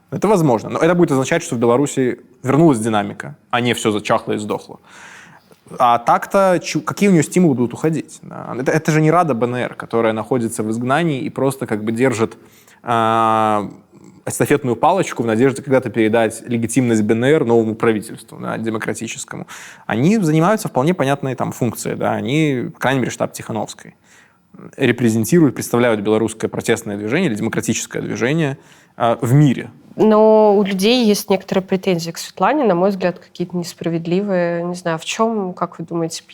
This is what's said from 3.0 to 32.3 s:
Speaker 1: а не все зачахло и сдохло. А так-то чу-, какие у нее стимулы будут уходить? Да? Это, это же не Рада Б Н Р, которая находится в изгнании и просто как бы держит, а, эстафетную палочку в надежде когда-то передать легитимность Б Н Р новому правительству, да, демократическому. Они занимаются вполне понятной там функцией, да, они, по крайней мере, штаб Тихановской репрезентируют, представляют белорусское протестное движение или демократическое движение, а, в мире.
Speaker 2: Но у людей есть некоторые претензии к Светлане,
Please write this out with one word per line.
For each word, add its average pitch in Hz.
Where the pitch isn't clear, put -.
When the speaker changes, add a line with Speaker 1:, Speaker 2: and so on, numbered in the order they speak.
Speaker 1:
а 120
не 120
все 117
зачахло 107
и 107
сдохло. -
А 175
так-то 180
чу-, -
какие 196
у -
нее 160
стимулы 180
будут 120
уходить? -
Да? -
Это, 131
это 151
же 156
не 156
Рада 165
Б 117
Н 120
Р, 123
которая 113
находится 113
в 107
изгнании 131
и -
просто 135
как 107
бы 113
держит, 113
а, 110
эстафетную 131
палочку 165
в 117
надежде 113
когда-то 131
передать 110
легитимность 117
Б 107
Н 117
Р 139
новому 117
правительству, 110
да, 117
демократическому. 113
Они 160
занимаются 170
вполне 139
понятной 135
там 113
функцией, -
да, 110
они, 120
по -
крайней 131
мере, 104
штаб -
Тихановской -
репрезентируют, 120
представляют 120
белорусское 107
протестное 110
движение 127
или 110
демократическое 110
движение, 135
а, 117
в 123
мире. 143
Speaker 2:
Но 214
у 214
людей 202
есть 208
некоторые 190
претензии 185
к -
Светлане, 254